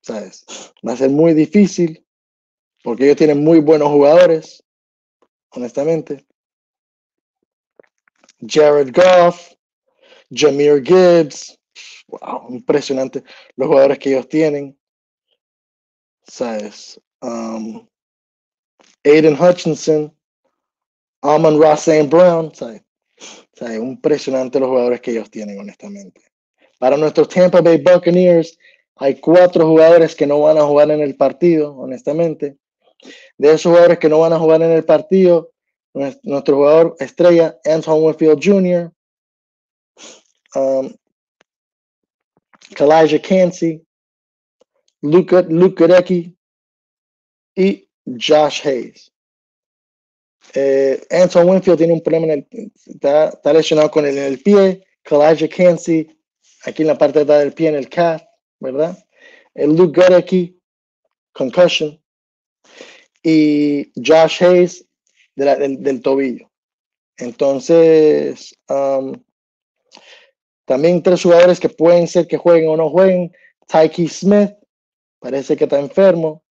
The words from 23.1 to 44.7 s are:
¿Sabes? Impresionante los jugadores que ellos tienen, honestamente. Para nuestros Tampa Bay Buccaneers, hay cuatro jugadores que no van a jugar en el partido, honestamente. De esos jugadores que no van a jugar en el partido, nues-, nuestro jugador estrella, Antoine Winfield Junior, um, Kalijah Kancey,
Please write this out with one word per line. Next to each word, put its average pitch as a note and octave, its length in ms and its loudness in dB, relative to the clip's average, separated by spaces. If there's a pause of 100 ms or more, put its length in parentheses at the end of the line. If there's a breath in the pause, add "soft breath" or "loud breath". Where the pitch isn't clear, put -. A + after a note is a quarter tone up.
¿Sabes? A#2 240 -12
Impresionante C3 840 -6
los C3 100 -4
jugadores B2 320 -2
que B2 100 -10
ellos A2 180 -8
tienen, G#2 300 -16
honestamente. G2+ 640 -20 (580)
Para C3 160 0
nuestros D3+ 320 -2
Tampa F3+ 320 2
Bay E3 200 2
Buccaneers, F3 800 2 (380 soft breath)
hay C3+ 240 -4
cuatro F3 480 2
jugadores D#3+ 480 4
que D3 100 -2
no C#3+ 140 -2
van D#3 180 2
a D3+ 60 2
jugar D3 280 2
en D3+ 100 -2
el C#3 160 -6
partido, D3 580 -2
honestamente. C#3+ 840 -8 (800 loud breath)
De C#3+ 120 2
esos D#3+ 220 2
jugadores E3+ 280 4
que D#3+ 80 -2
no D3+ 120 2
van E3 120 0
a D#3+ 80 -2
jugar D#3+ 220 2
en E3 100 0
el D#3+ 140 0
partido, E3+ 640 0 (420)
nues-, C#3 300 -10
nuestro C#3 320 -4
jugador D#3 440 2
estrella, E3 640 0
Antoine D#3 400 -2
Winfield D#3 360 0
Junior, F3+ 520 -2 (1600 loud breath)
um, C3+ 380 -4 (1800)
Kalijah D3+ 460 2
Kancey, F3 600 -2 (1200)